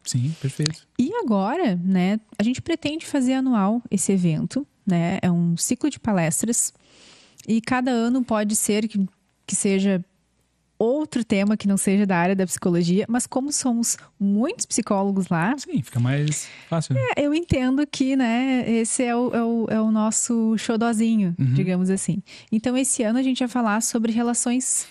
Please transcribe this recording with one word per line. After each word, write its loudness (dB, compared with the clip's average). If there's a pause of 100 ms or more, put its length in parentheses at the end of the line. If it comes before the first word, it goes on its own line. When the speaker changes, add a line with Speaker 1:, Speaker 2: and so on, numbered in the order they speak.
Speaker 1:
Sim, -2
perfeito. -2 (120)
Speaker 2:
E 0 (120)
agora, 0
né, 0 (180)
a -2
gente 0
pretende -4
fazer 0
anual 2 (100)
esse 0
evento, 0 (200)
né? 0
É 2
um 2
ciclo -2
de -4
palestras -2 (760)
e 2
cada -2
ano 0
pode 0
ser 0
que, -2 (380)
que -6
seja 0 (720)
outro 0
tema 2
que -2
não 4
seja 2
da 2
área 2
da 0
psicologia, 0
mas -2
como -2
somos 0 (220)
muitos 0
psicólogos 0
lá 0
Speaker 1:
Sim, -4
fica -4
mais 0 (200)
fácil, -2
né? 2 (160)
Speaker 2:
É, 0
eu 0
entendo 0
que, -2
né, 0
esse 0
é 0
o, 0
é 0
o, 0
é 0
o 2
nosso 0
xodozinho, 0
Speaker 1:
Uhum. 2
Speaker 2:
digamos 2
assim. -2 (300)
Então, 0
esse 0
ano 2
a 0
gente 0
vai 0
falar 0
sobre 2
relações 0